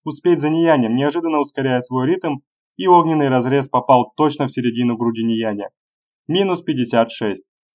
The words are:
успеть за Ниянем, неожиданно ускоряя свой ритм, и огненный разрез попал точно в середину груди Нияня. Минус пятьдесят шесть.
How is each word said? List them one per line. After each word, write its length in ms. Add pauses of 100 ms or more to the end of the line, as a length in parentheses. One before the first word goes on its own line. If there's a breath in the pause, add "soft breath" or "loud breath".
успеть 340
за 100
Ниянем, 460
неожиданно 440
ускоряя 420
свой 260
ритм, 300 (400)
и 100
огненный 420
разрез 400
попал 460
точно 320
в 40
середину 460
груди 260
Нияня. 460 (580)
Минус 340
пятьдесят 500
шесть. 320 (320)